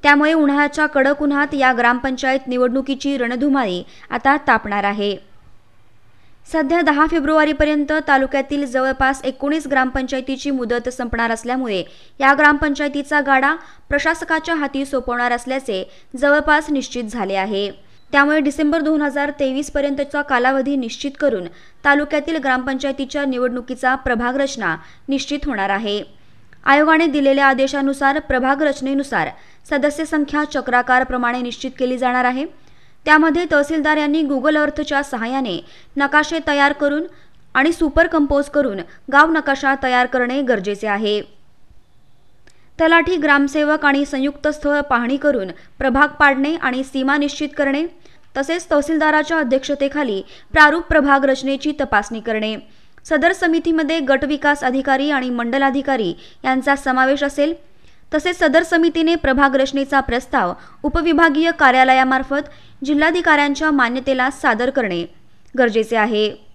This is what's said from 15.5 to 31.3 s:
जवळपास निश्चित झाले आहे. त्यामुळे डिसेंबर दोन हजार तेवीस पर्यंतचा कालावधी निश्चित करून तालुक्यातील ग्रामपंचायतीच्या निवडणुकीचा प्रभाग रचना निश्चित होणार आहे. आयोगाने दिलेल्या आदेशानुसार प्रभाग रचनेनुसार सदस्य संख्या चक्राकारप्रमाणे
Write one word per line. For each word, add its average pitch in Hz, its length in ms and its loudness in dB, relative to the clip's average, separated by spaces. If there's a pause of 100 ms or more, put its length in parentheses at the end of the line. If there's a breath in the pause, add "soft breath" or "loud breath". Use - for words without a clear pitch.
जवळपास 302 520 2
निश्चित 262 340 -4
झाले 208 320 -4
आहे. 196 560 -4 (200 soft breath)
त्यामुळे 285 280 4
डिसेंबर 294 420 0
दोन 302 200 0
हजार 285 280 -2
तेवीस 277 420 -4
पर्यंतचा 285 500 -2
कालावधी 269 540 0
निश्चित 262 440 -6
करून 226 260 0 (400 soft breath)
तालुक्यातील 294 500 0
ग्रामपंचायतीच्या 269 920 -4
निवडणुकीचा 254 680 -2
प्रभाग 247 400 -2
रचना 233 400 -2 (340 loud breath)
निश्चित 277 360 -4
होणार 208 240 -4
आहे. 202 320 -4 (640 soft breath)
आयोगाने 311 400 6
दिलेल्या 277 400 2
आदेशानुसार 269 720 2
प्रभाग 262 420 0
रचनेनुसार 269 680 -2 (400 soft breath)
सदस्य 285 360 0
संख्या 294 380 -2 (100)
चक्राकारप्रमाणे 247 880 0